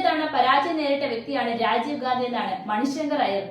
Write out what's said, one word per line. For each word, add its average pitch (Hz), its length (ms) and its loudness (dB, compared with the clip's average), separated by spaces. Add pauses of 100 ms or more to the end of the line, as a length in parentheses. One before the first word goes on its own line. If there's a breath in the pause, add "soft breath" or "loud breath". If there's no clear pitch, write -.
തവണ 311 200 2
പരാജയം 277 520 2
നേരിട്ട 277 260 0
വ്യക്തിയാണ് 233 600 -2
രാജീവ് 233 360 0
ഗാന്ധി 247 260 0
എന്നാണ് 208 420 -4
മണിശങ്കർ 285 500 0
അയ്യർ 196 340 0